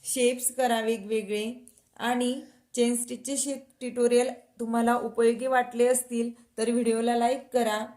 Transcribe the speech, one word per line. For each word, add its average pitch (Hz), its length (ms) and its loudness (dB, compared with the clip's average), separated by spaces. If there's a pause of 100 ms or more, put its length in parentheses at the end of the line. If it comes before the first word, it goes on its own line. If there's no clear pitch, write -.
शेप्स 247 480 0
करा 233 300 0
वेगवेगळे. 214 840 -4 (300)
आणि 247 440 -2 (340)
चेन 240 200 2
स्टिचचे 247 420 -6
शेप 269 300 -4 (120)
ट्युटोरियल 247 500 2 (300)
तुम्हाला 233 360 0
उपयोगी 233 520 0
वाटले 247 400 2
असतील 240 720 -2
तर 226 140 0
व्हिडिओला 233 440 2
लाईक 240 380 0
करा. 220 320 0 (120)